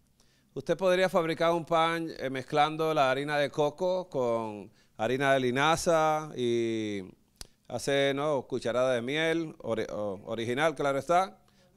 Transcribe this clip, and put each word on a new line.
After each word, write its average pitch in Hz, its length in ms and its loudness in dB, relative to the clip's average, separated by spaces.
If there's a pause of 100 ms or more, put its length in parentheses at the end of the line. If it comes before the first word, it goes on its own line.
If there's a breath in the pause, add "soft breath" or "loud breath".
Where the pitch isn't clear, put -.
(540 soft breath)
usted 156 220 -4
podría 185 320 4
fabricar 165 460 2
un 170 120 -2
pan, 165 520 0
eh, 131 120 -4
mezclando 156 640 0
la 139 160 4
harina 143 280 0
de 143 120 2
coco 180 600 -2
con 113 600 -2 (280 soft breath)
harina 131 360 2
de 135 60 4
linaza 156 960 2
y 113 680 -2 (680 loud breath)
hacer, 139 440 0
¿no? 143 320 -2
cucharada 127 480 0
de 117 80 0
miel, 160 580 -2
ori-, 110 300 -4
o-, 101 360 -6
original, 123 500 -2
claro 139 240 0
está, 185 400 0 (380 soft breath)